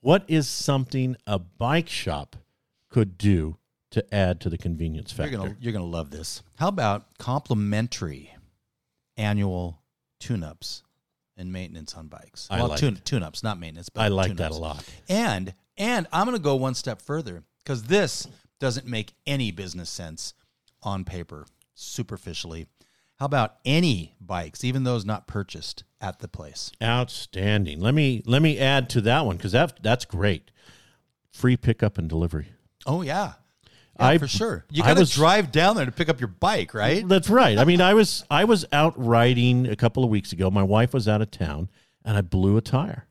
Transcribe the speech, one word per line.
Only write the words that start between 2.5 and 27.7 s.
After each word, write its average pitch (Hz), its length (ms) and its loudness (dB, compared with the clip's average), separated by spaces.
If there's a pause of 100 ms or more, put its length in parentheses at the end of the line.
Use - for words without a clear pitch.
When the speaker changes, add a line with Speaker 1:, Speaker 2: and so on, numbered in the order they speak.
Speaker 1:
could 98 300 0
do 85 400 2 (320)
to - 240 -4
add 90 260 2
to - 80 -4
the 82 80 -4
convenience 80 560 -6
Speaker 2:
You're 147 140 -6
Speaker 1:
factor? 135 100 -6
Speaker 2:
gonna, 98 240 -8
you're 117 140 -6
gonna 95 100 -6
love 82 260 -8
this. - 320 -12 (140)
How 165 120 -2
about 113 500 -4
complimentary 104 1120 -4 (840)
annual 98 640 -4 (380)
tune-ups - 640 -8 (520)
and 90 160 -12
maintenance 85 420 -12
on 80 140 -18
bikes? - 420 -20
Speaker 1:
I 95 100 0
Speaker 2:
Well, 120 80 2
Speaker 1:
like 76 120 -4
Speaker 2:
tune, 131 160 0
Speaker 1:
it. - 80 -18
Speaker 2:
tune-ups, 90 380 -4
not 107 160 -4
maintenance, 85 320 -14
but - 100 -6
Speaker 1:
I 110 80 4
like 95 280 0
that 82 160 -4
Speaker 2:
tune-ups. 80 40 -10
Speaker 1:
a 80 40 -8
lot. 76 240 -10 (260)
Speaker 2:
And, 117 420 -2 (240)
and 214 380 -2
I'm 180 100 2
gonna 247 140 -4
go 143 180 0
one 127 180 -2
step 117 280 -8
further 123 400 -8 (240)
'cause 127 160 -4
this 160 440 0 (320)
doesn't 131 280 -4
make 110 260 -6 (140)
any 131 240 -2
business 87 400 -10
sense 80 420 -12 (500)
on 95 220 -6
paper, 85 400 -12 (300)
superficially. 82 960 -10 (500)
How 135 80 -6
about 135 380 -2
any 131 560 0
bikes, 87 440 -10
even 127 180 -2
those 123 220 -2
not 104 240 -8
purchased - 560 -10 (160)
at 92 180 -10
the - 80 -16
place? - 460 -14 (100)
Speaker 1:
Outstanding. 104 1000 -2